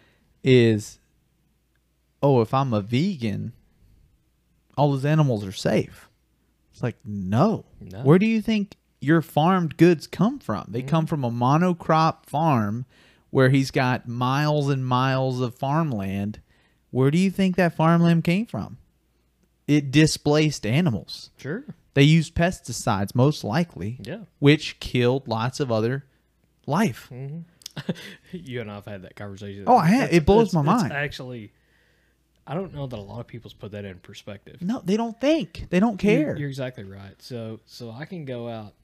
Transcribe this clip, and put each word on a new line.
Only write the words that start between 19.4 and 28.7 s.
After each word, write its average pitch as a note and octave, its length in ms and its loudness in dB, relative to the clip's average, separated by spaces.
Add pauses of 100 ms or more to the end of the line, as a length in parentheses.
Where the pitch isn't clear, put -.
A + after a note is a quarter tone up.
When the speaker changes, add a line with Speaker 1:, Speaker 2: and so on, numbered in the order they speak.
Speaker 1:
It C#3+ 240 2
displaced D3+ 760 2
animals. A#2 720 -2
Speaker 2:
Sure. F3+ 260 -10 (300)
Speaker 1:
They C#3 100 6
used D#3 320 4
pesticides, A2 800 -2
most C3+ 300 2
likely, A#2+ 580 -4
Speaker 2:
Yeah. F#3+ 220 -12 (140)
Speaker 1:
which D3 420 2
killed B2 480 -2
lots A2+ 320 -4
of C3 100 -4
other A#2 340 -2 (600)
life. D#3 460 -2
Speaker 2:
Mm-hmm. C#3 280 -12 (380)
<laughs> - 140 -8 (420)
You D3 280 -12
and G#2 80 -12
I G#2 60 -12